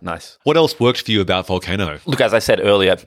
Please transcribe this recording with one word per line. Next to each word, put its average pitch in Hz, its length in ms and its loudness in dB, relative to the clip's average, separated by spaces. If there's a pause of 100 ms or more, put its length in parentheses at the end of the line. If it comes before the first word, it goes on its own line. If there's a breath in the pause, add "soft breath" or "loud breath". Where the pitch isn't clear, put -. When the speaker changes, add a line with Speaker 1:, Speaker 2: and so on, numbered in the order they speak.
Speaker 1:
nice. 87 420 -12
Speaker 2:
What 151 120 2
else 160 240 0
worked 120 220 0
for 113 100 -6
you 104 100 0
about 92 260 -2
Volcano? 90 580 -4
Speaker 1:
Look, 135 160 -2
as 110 140 2
I 110 40 4
said 104 200 0
earlier, 95 480 2